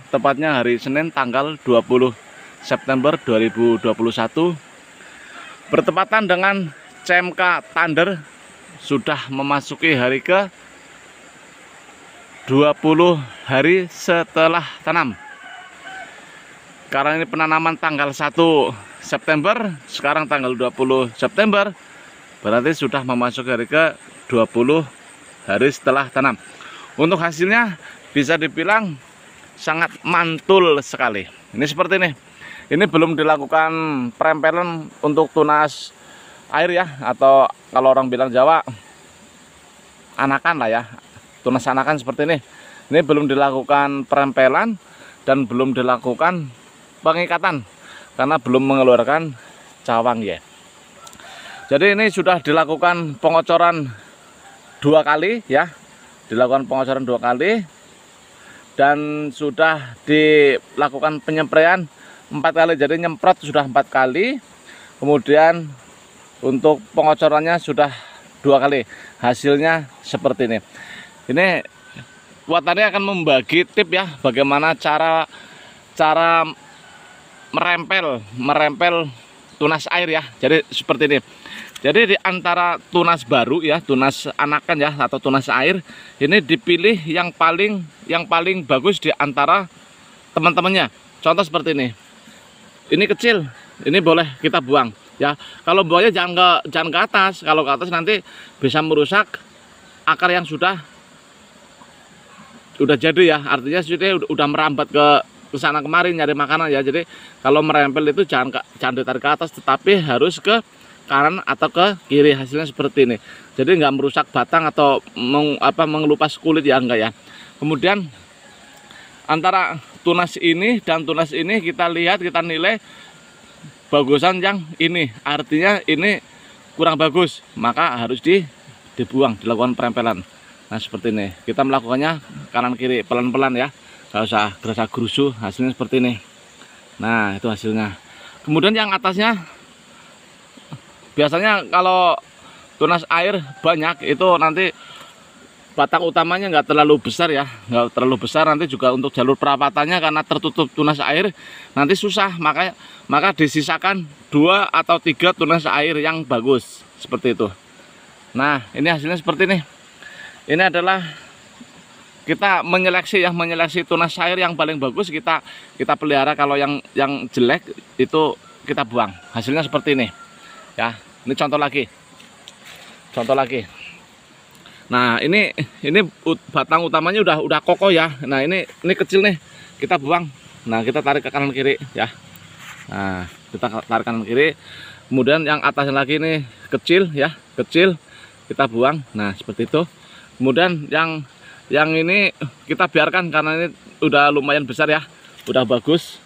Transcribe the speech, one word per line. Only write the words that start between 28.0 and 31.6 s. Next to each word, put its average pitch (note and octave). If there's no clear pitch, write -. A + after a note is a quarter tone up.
bisa C#3+
dibilang E3
sangat D#3+
mantul E3+
sekali. G#2
Ini A#2+